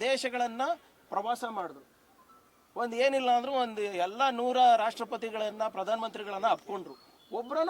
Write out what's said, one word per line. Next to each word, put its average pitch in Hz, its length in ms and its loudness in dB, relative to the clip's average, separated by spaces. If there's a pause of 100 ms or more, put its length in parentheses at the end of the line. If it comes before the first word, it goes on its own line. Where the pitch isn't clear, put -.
ದೇಶಗಳನ್ನ 247 640 -2 (460)
ಪ್ರವಾಸ 233 400 -2
ಮಾಡಿದ್ರು, 165 360 -8 (920)
ಒಂದ್ 233 180 -2
ಏನಿಲ್ಲ 262 360 4
ಅಂದ್ರೂ 240 220 2
ಒಂದ್ 233 280 0
ಎಲ್ಲ 202 500 0
ನೂರ 247 260 0 (200)
ರಾಷ್ಟ್ರಪತಿಗಳನ್ನ, 220 920 -4
ಪ್ರಧಾನಮಂತ್ರಿಗಳನ್ನ 214 800 -4
ಅಪ್ಕೊಂಡ್ರು. 190 480 -2 (380)
ಒಬ್ರನ 277 380 -2